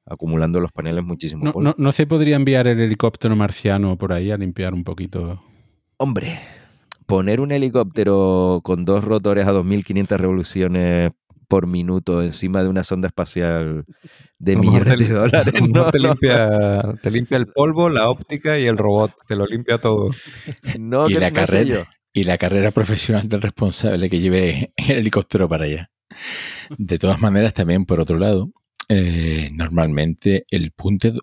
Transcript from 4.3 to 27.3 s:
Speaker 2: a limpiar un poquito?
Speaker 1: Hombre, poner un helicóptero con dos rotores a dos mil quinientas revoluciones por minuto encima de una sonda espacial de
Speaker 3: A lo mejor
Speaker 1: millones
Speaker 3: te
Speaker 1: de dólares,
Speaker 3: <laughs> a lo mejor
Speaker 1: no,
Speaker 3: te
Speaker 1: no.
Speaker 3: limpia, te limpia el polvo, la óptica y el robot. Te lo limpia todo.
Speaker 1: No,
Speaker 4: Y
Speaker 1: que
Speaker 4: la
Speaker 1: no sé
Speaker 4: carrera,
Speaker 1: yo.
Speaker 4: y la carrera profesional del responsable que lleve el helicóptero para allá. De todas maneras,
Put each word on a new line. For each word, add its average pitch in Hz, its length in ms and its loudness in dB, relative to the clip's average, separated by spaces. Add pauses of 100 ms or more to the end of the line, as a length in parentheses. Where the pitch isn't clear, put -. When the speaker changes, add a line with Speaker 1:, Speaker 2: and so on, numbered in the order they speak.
Speaker 2:
a 104 60 -4
limpiar 92 360 -6
un 87 120 -6
poquito? 90 580 -8 (540)
Speaker 1:
Hombre, 139 420 -4 (640)
poner 101 360 0
un 143 100 -2
helicóptero 98 1120 2
con 90 220 -2
dos 98 180 2
rotores 101 420 2
a 98 60 2
dos 95 140 2
mil 98 180 0
quinientas 98 380 -2
revoluciones 90 920 0 (360)
por 92 200 2
minuto 90 560 -2
encima 92 400 -2
de 95 60 0
una 95 140 0
sonda 92 240 -4
espacial 82 800 -4 (540)
de 95 140 0
Speaker 3:
A - 20 4
lo 107 80 4
mejor 110 240 6
Speaker 1:
millones 127 100 6 (100)
Speaker 3:
te 110 60 0
Speaker 1:
de 104 60 2
dólares, 117 340 4
Speaker 3:
<laughs> - 20 -2
a - 40 2
lo 120 80 4
mejor 117 180 2
Speaker 1:
no, 165 60 2
Speaker 3:
te 147 80 2
Speaker 1:
no. 131 100 2
Speaker 3:
limpia, 107 720 2 (220)
te 110 80 -2
limpia 120 260 0
el 120 80 0
polvo, 156 420 2
la 120 220 2
óptica 151 480 -2
y 131 80 0
el 110 140 2
robot. 104 340 2 (140)
Te 110 80 -4
lo 101 100 0
limpia 117 320 -2
todo. 107 320 0 (680)
Speaker 1:
No, 123 280 0
Speaker 4:
Y - 60 2
Speaker 1:
que 160 60 2
Speaker 4:
la 180 100 2
Speaker 1:
no 95 160 0
sé - 120 0
Speaker 4:
carrera, 110 60 4
Speaker 1:
yo. 110 200 0 (300)
Speaker 4:
y 98 100 0
la 87 160 0
carrera 98 320 2
profesional 107 580 0
del 104 140 -2
responsable 95 680 -2
que 90 120 0
lleve 90 540 0
el 135 220 0
helicóptero 104 500 0
para 78 180 -2
allá. 80 260 -8 (880)
De 90 180 -2
todas 92 240 0
maneras, 104 320 2